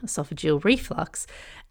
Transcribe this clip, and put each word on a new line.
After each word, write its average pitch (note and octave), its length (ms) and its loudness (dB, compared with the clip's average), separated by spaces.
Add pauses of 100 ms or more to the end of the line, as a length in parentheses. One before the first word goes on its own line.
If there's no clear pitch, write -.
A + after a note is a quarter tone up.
esophageal D3+ 600 0
reflux, - 640 0 (440)